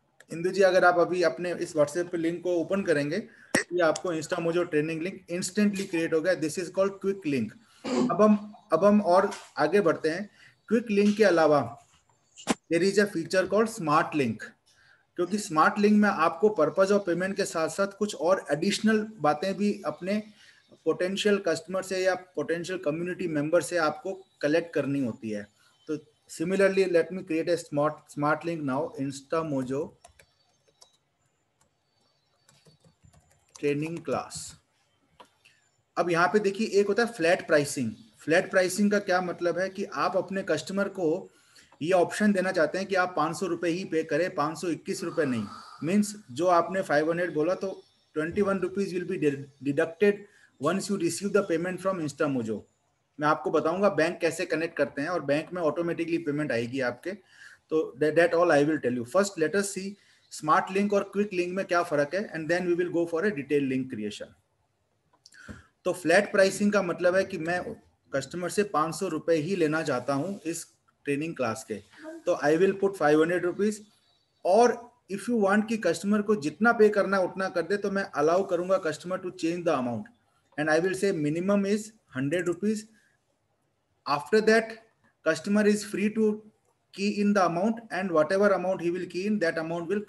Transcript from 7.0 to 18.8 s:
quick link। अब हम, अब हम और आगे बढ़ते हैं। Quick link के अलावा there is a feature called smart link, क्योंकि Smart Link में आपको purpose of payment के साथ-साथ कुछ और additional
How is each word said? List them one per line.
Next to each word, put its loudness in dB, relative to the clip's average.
quick -4
link। -2
अब 2
हम, 4
अब 4
हम 6
और 4
आगे 4
बढ़ते 2
हैं। -6
Quick 0
link 4
के 6
अलावा 4
there 2
is 4
a -4
feature 0
called 2
smart 0
link, 0
क्योंकि -2
Smart 2
Link 6
में 6
आपको 0
purpose 2
of 2
payment -2
के -2
साथ-साथ -2
कुछ -6
और 0
additional 0